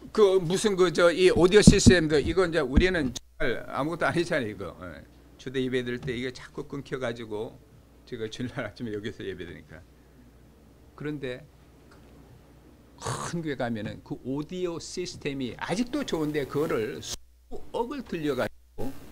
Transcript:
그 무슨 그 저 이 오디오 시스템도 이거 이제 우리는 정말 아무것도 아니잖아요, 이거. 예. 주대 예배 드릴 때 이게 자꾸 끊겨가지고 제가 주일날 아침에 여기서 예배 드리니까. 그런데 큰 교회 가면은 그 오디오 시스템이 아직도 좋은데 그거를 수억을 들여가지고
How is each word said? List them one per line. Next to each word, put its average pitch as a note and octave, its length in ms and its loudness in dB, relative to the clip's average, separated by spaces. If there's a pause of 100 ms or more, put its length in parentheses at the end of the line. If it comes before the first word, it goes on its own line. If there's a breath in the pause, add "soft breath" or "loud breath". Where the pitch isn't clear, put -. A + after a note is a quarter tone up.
(120)
그 F#3+ 260 6
무슨 F#3+ 380 0
그 F3 160 4
저 F3 180 6
이 F3+ 200 6
오디오 F3+ 320 8
시스템도 E3 580 8
이거 F3 260 2
이제 D#3+ 140 0
우리는 D3 540 2
정말 - 560 -4
아무것도 D#3+ 360 -2
아니잖아요, D3 420 -2
이거. F#2 340 -10
예. D#2 220 -14 (340)
주대 C3 240 -4
예배 B2+ 220 -2
드릴 B2 160 -6
때 B2+ 140 -6
이게 B2 180 -6
자꾸 - 360 -14
끊겨가지고 A#2+ 880 -8 (480)
제가 A2 220 -8
주일날 B2 380 -8
아침에 A2 260 -10
여기서 G#2 320 -8
예배 F2+ 220 -10
드리니까. E2 340 -16 (1120)
그런데 C#3 500 -8 (1600)
큰 - 420 -6
교회 D3 140 -4
가면은 A2 480 -4
그 D3+ 180 -8
오디오 D#3+ 560 -4
시스템이 C#3 800 -6
아직도 B3 480 -2
좋은데 D3+ 400 -2
그거를 C#3+ 560 -2
수억을 - 1000 -8
들여가지고 D3 880 -4 (200)